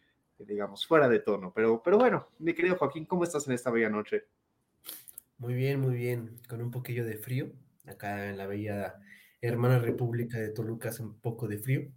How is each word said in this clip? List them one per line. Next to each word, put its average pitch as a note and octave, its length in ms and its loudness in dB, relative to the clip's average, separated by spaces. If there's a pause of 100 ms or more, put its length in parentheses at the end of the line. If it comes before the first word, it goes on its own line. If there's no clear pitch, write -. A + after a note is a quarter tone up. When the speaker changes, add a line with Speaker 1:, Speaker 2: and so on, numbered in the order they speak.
(380)
Speaker 1:
digamos, G3+ 480 -6
fuera D3+ 220 8
de A2 100 8
tono, F#2+ 340 -2
pero, A2+ 300 2
pero F#3+ 160 6
bueno, G#3 300 4 (100)
mi D#3+ 160 -2
querido F3+ 220 2
Joaquín, D#3 280 -2
¿cómo F3 200 0
estás D3+ 240 -2
en B2+ 60 0
esta B2 160 -2
bella A2+ 180 4
noche? G#2+ 340 -2 (1160)
Speaker 2:
Muy B2 160 -4
bien, C3+ 260 0
muy C3 140 2
bien, A#2+ 540 -4
con A#2 120 -8
un A#2 120 -4
poquillo A#2+ 320 -4
de G#2+ 120 -6
frío, B2+ 360 -4 (340)
acá G2+ 420 -6
en G2 80 -6
la G2 120 -8
bella G2+ 480 -4 (440)
hermana A#2+ 380 4
República A#2 580 -2
de G#2+ 120 -4
Toluca A2+ 400 -6
hace A2+ 160 -8
un - 160 -14
poco A#2 260 -6
de G#2 120 -4
frío, - 380 -2